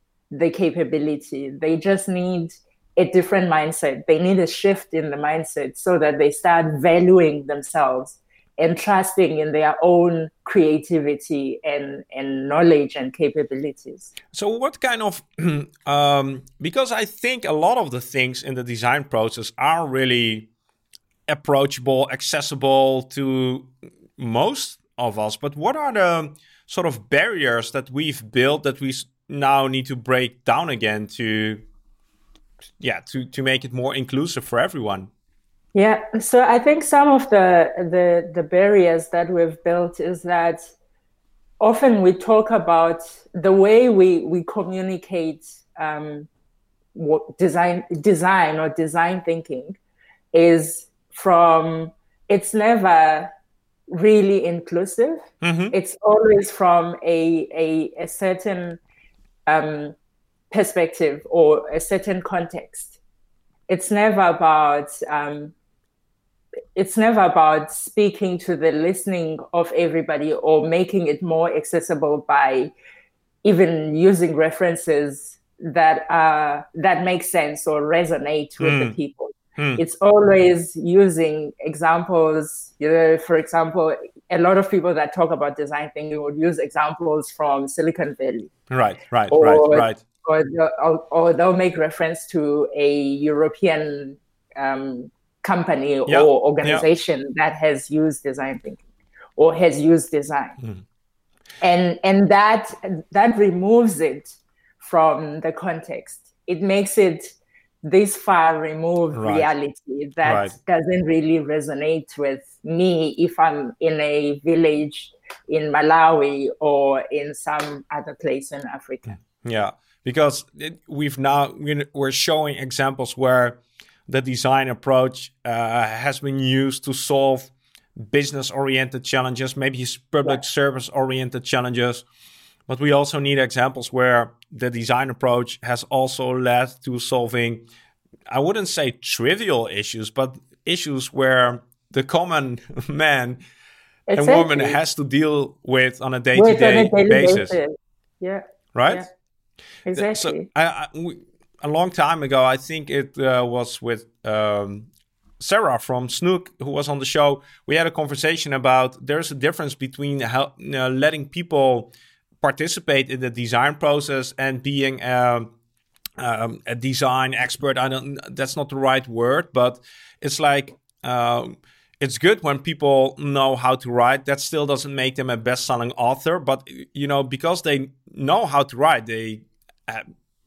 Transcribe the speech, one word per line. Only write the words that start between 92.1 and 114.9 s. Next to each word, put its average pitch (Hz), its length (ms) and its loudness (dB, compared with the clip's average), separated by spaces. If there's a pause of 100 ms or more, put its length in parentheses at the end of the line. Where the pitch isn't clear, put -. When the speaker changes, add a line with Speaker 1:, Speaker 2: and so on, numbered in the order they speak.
Speaker 1:
to 147 460 0
a 143 280 2
European, 147 1120 -2 (400)
um, 135 540 -6 (320)
company 151 520 -2
Speaker 2:
Yeah, 135 80 0
Speaker 1:
or 123 80 -2
Speaker 2:
yeah. 147 120 6
Speaker 1:
organization 147 1120 2
that 156 180 0
has 151 360 -2
used 156 320 -2
design 135 400 -8
thinking - 240 -18 (500)
or 156 180 6
has 156 260 2
used 160 300 4
design. 143 400 -4 (120)
Speaker 2:
Mm. 98 200 -12 (800)
Speaker 1:
And, 175 420 2
and 196 240 4
that, 208 440 4 (400)
that 226 260 4
removes 202 640 4
it 147 340 -4 (440)
from 160 600 0
the 160 120 -4
context. - 680 -10 (260)
It 175 160 -4
makes 196 360 0
it 175 260 0 (580)
this 190 360 2
far 165 420 2
removed 160 560 -2
Speaker 2:
Right. 110 200 -2
Speaker 1:
reality 143 800 -4
that 156 180 2
Speaker 2:
Right. 101 180 -2 (140)
Speaker 1:
doesn't 175 400 0
really 160 320 2
resonate 151 800 -4
with 139 240 -4 (200)
me 165 540 0
if 170 220 0
I'm 147 420 0
in 160 180 0
a 147 460 -2
village 151 640 0 (380)